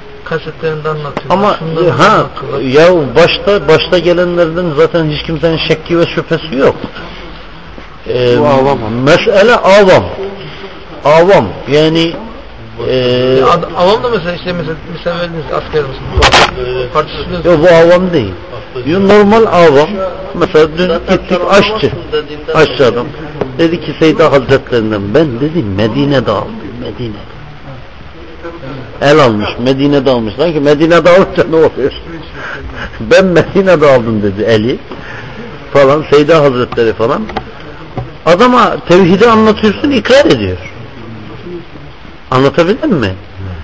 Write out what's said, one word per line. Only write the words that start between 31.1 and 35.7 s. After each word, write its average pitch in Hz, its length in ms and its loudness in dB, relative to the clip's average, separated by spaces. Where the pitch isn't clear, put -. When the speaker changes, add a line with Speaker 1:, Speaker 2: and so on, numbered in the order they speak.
Speaker 2:
ne 160 60 -2
oluyor? 139 360 2
<laughs> - 520 -12
Ben 165 260 4
Medine'de 170 640 2
aldım 113 320 2
dedi 101 180 -2
eli. 113 380 0